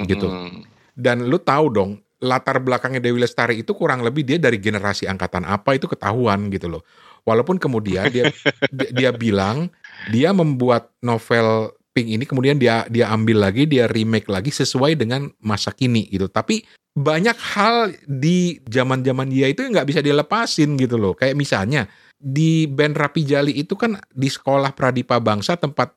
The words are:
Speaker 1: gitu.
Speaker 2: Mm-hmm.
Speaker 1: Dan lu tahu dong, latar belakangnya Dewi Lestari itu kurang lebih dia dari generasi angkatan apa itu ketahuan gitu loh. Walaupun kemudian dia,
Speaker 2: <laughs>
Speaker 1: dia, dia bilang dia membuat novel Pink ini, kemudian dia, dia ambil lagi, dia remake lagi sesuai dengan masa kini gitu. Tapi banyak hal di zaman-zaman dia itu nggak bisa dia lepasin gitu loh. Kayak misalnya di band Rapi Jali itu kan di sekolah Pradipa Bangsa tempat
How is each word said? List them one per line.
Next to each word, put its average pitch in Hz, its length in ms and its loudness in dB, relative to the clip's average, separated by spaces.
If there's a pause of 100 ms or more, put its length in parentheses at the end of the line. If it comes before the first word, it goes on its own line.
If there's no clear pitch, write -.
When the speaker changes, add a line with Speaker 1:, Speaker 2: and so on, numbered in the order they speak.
Speaker 1:
gitu. 92 240 -2
Speaker 2:
Mm-hmm. 90 340 -10 (300)
Speaker 1:
Dan 123 340 -2
lu 139 100 2
tahu 151 320 2
dong, 101 220 0 (280)
latar 127 400 -2
belakangnya 127 420 -2
Dewi 120 180 0
Lestari 120 400 0
itu 117 140 -6
kurang 143 280 -2
lebih 123 220 -2
dia 135 140 0
dari 127 200 2
generasi 101 500 -2
angkatan 90 360 -4
apa 101 300 -2
itu 135 140 -2
ketahuan 104 600 -2
gitu 87 220 -6
loh. 80 120 -10 (400)
Walaupun 123 340 2
kemudian 107 500 -2
dia, 123 220 0 (240)
Speaker 2:
<laughs> - 180 -4
Speaker 1:
dia, 135 200 -6
dia 127 200 0
bilang 117 600 0 (340)
dia 120 240 2
membuat 127 680 2
novel 113 760 0 (180)
Pink 117 160 -2
ini, 110 160 -2
kemudian 135 320 0
dia, 117 320 2
dia 113 220 2
ambil 110 340 4
lagi, 101 220 2
dia 139 200 4
remake 110 420 0
lagi 98 220 -2
sesuai 139 460 0
dengan 131 320 -2 (120)
masa 107 320 -2
kini 120 360 0
gitu. 95 220 -4
Tapi 214 340 -2 (300)
banyak 160 420 0 (160)
hal 214 260 2 (280)
di 160 600 0
zaman-zaman 131 600 0
dia 135 220 2
itu 165 120 -2
nggak 226 240 0
bisa 147 140 0
dia 143 140 2
lepasin 147 640 0
gitu 123 180 0
loh. 101 180 0
Kayak 135 220 0
misalnya 131 540 0 (260)
di 160 500 2
band 147 300 0
Rapi 151 280 -2
Jali 143 320 0
itu 147 200 -4
kan 220 220 -2 (120)
di 131 180 -4
sekolah 135 440 0
Pradipa 127 480 0
Bangsa 113 380 0
tempat 139 400 -4